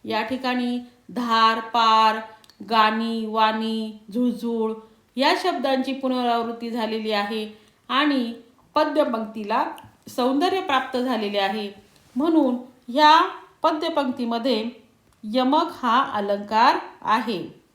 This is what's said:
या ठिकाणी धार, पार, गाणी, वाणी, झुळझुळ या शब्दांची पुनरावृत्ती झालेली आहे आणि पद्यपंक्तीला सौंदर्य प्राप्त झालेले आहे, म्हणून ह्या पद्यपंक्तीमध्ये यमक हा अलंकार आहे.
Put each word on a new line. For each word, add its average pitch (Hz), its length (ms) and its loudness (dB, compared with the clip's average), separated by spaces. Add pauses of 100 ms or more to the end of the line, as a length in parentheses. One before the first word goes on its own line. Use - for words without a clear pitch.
या 220 180 -4
ठिकाणी 247 560 -4 (320)
धार, 226 500 2
पार, 220 600 4 (500)
गाणी, 226 560 2
वाणी, 220 720 -2 (140)
झुळझुळ 226 600 -2 (440)
या 285 260 2
शब्दांची 269 500 -2
पुनरावृत्ती 240 760 -2
झालेली 220 420 -4
आहे 214 340 -2 (420)
आणि 262 440 0 (440)
पद्यपंक्तीला 240 880 0 (440)
सौंदर्य 294 520 0
प्राप्त 262 360 -2
झालेले 220 420 -2
आहे, 202 320 -2 (460)
म्हणून 285 400 2 (320)
ह्या 302 320 6 (420)
पद्यपंक्तीमध्ये 262 1000 -2 (600)
यमक 262 480 2
हा 247 280 2 (140)
अलंकार 214 640 2 (240)
आहे. 214 400 0 (320)